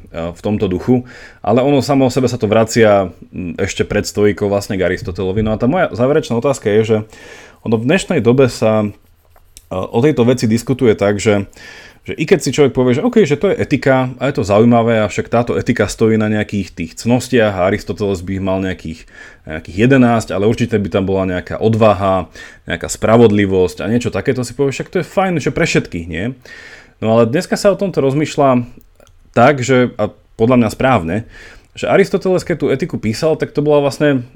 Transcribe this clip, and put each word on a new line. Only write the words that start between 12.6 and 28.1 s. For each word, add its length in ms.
povie, 160
že 80
okej, 240
že 160
to 80
je 80
etika 640
a 80
je 80
to 80
zaujímavé, 560
avšak 240
táto 320
etika 320
stojí 320
na 80
nejakých 480
tých 140
cnostiach 560
a 80
Aristoteles 560
by 160
mal 240
nejakých, 480
nejakých 400
jedenásť, 400
ale 160
určite 320
by 160
tam 160
bola 160
nejaká 320
odvaha, 720
nejaká 240
spravodlivosť 880
a 80
niečo 240
takéto, 320
si 80
povie, 160
však 240
to 80
je 80
fajn, 320
že 80
pre 160
všetkých, 400
nie? 320
No 160
ale 80
dneska 320
sa 160
o 60
tomto 260
rozmýšľa 640